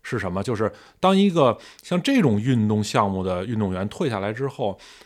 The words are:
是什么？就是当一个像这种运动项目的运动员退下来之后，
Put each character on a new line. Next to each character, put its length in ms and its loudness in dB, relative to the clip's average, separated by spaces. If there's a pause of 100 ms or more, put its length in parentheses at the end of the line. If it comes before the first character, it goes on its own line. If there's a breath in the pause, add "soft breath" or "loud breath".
是 160 -6
什 140 -6
么？ 100 -2
就 140 -2
是 160 -2 (260 loud breath)
当 160 2
一 160 4
个 280 4 (240 loud breath)
像 180 -2
这 220 2
种 180 2
运 260 2
动 160 2
项 280 2
目 120 -4
的 220 -4
运 140 -4
动 160 -2
员 160 -4
退 180 -4
下 120 -4
来 120 -4
之 160 -6
后， 300 -6 (280 loud breath)